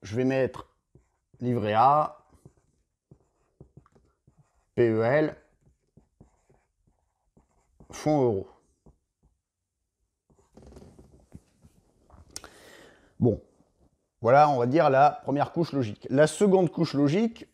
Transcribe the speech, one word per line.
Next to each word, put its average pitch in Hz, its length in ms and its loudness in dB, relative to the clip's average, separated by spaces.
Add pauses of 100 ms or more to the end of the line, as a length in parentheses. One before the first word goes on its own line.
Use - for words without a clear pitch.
Je 98 160 -10
vais 127 80 0
mettre 131 420 -2 (720)
livret 117 320 -4
A, 139 540 0 (2500)
P 120 140 2
E 110 120 0
L, 147 360 0 (2500)
fonds 151 320 -2
euros. 110 260 -2 (4000)
Bon, 117 220 0 (800)
voilà, 139 300 4
on 139 80 0
va 120 80 0
dire 147 240 0
la 143 340 2
première 135 300 -4
couche 165 180 -4
logique. 117 380 -8
La 143 180 4
seconde 190 420 2
couche - 240 -4
logique 151 600 -2